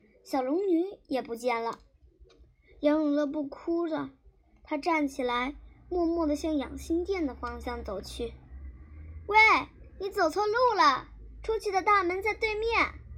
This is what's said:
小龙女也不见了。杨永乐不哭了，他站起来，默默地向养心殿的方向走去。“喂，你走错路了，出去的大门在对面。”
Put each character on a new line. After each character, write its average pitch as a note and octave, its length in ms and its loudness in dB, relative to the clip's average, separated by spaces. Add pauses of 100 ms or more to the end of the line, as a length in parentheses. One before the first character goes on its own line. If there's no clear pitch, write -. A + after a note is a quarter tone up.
(240)
小 C4+ 180 0
龙 D#4+ 260 0
女 F4+ 400 0
也 B3+ 140 -2
不 A3+ 140 -8
见 A#3 280 -2
了。 A3+ 160 -6 (1000)
杨 D4 200 4
永 D4 140 2
乐 D4 140 2
不 D4 160 -4
哭 E4+ 420 -4
了， D4 240 -4 (540)
他 D4+ 140 -4
站 D4+ 300 0
起 C#4 160 -6
来， B3 320 -2 (340)
默 F4 160 0
默 E4 220 0
地 D4 80 2
向 D#4 220 -2
养 C4+ 200 -4
心 E4 260 -2
殿 F4+ 220 -2
的 B3 100 -6
方 A#3+ 260 -8
向 A#3+ 220 -6
走 G3+ 180 -6
去。 - 320 -8 (960)
“喂， G#4 100 4 (640)
你 F#4+ 100 -8
走 F4+ 200 2
错 G4 160 0
路 G#4 80 0 (220)
了， D4 320 4 (340)
出 A4 160 -2
去 G#4 140 -4
的 F#4 100 2
大 G4+ 220 6
门 F4+ 180 0
在 G#4 120 0
对 G#4+ 220 -2
面。” G#4+ 380 2 (240)